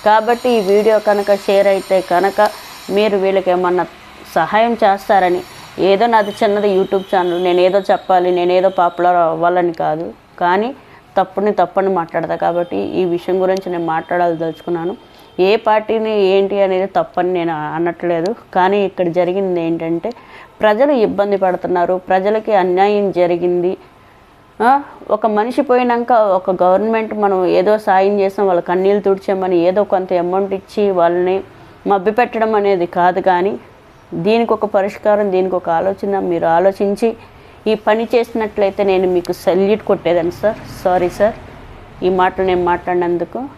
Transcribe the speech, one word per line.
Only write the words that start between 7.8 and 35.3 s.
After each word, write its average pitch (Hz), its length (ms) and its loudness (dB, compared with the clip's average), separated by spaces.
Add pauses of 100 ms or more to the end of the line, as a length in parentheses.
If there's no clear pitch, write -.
చెప్పాలి, 185 500 0
నేను 180 220 0
ఏదో 185 160 4
పాపులర్ 175 480 2
అవ్వాలని 170 560 0
కాదు, 165 420 -4 (260)
కానీ 202 340 0 (440)
తప్పుని 196 340 -2
తప్పని 190 360 0
మాట్లాడతా 165 480 -4
కాబట్టి 175 400 -4
ఈ 190 280 -2
విషయం 180 380 -2
గురించి 185 300 -2
నేను 170 140 -4
మాట్లాడాలి 165 520 -2
తలుచుకున్నాను. 165 580 -6 (440)
ఏ 196 160 4
పార్టీని 220 680 0
ఏంటి 196 400 2
అనేది 190 240 0
తప్పని 180 460 -2
నేను 160 420 -4
అనట్లేదు, 170 600 -2 (200)
కానీ 196 300 2
ఇక్కడ 180 240 -2
జరిగింది 180 520 -2
ఏంటంటే 165 500 -4 (500)
ప్రజలు 214 320 2
ఇబ్బంది 202 440 0
పడుతున్నారు, 180 720 0
ప్రజలకి 214 460 0
అన్యాయం 196 580 2
జరిగింది. 175 640 0 (840)
ఆ, 269 200 4 (280)
ఒక 214 160 0
మనిషి 226 360 0
పోయినాక 247 500 0
ఒక 190 500 2
గవర్నమెంట్ 214 520 2
మనం 196 320 0
ఏదో 185 320 2
సాయం 202 420 2
చేసాం, 196 260 0
వాళ్ళ 180 140 2
కన్నీళ్ళు 190 420 0
తుడిచామని 190 560 0
ఏదో 185 260 2
కొంత 190 280 -2
అమౌంట్ 185 400 -2
ఇచ్చి 202 380 -2
వాళ్ళని 180 500 0 (460)
మభ్యపెట్టడం 220 680 0
అనేది 196 320 2
కాదు, 180 340 0
కానీ 190 380 0 (560)
దీనికి 220 380 0
ఒక 214 140 -2
పరిష్కారం, 208 680 0